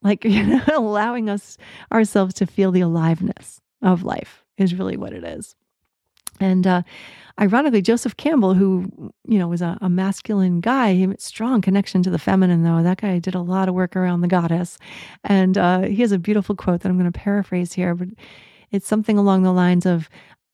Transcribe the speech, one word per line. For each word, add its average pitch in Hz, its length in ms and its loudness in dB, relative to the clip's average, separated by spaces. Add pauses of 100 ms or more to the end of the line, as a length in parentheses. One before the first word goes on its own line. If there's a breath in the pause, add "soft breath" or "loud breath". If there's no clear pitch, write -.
like, 202 220 0
<laughs> - 20 0
you 208 180 4
know, 240 240 2
allowing 226 600 -2
us, 202 280 -6 (340 loud breath)
ourselves 202 440 2
to 190 120 -2
feel 190 260 0
the 180 80 2
aliveness 165 800 -2 (200)
of 185 220 2
life - 420 -10 (120)
is 185 180 0
really 185 220 -6
what 196 160 -10
it - 120 -14
is. - 300 -14 (840)
And, 185 260 2
uh, 180 160 2 (580 loud breath)
ironically, 226 420 2
Joseph 233 340 0
Campbell, 226 380 2
who, 190 580 0 (160)
you 214 100 2
know, 175 100 0
was 170 140 -4
a, 170 180 -4
a 190 80 -2
masculine 185 720 0
guy, 226 340 2
he 180 80 4
had 190 80 0
a - 100 -10
strong 233 400 -2
connection 190 420 0
to 180 80 0
the 175 80 -2
feminine, 185 440 2
though. 165 200 2
That 180 180 0
guy 190 180 -2
did 180 160 -6
a 180 80 -4
lot 185 260 -2
of 180 60 -2
work 180 200 -2
around 180 280 0
the 180 60 0
goddess. 175 500 -2 (440 loud breath)
And, 190 340 2
uh, 185 260 2
he 202 200 0
has 233 80 2
a 196 80 2
beautiful 202 380 -2
quote 175 240 -2
that - 80 -4
I'm 185 80 0
gonna 180 160 0
paraphrase 190 600 -4
here, 180 200 -2
but 180 140 -8 (640 loud breath)
it's 196 180 -4
something 214 300 0
along 196 240 4
the 185 100 2
lines 180 340 2
of, 170 220 0 (460 loud breath)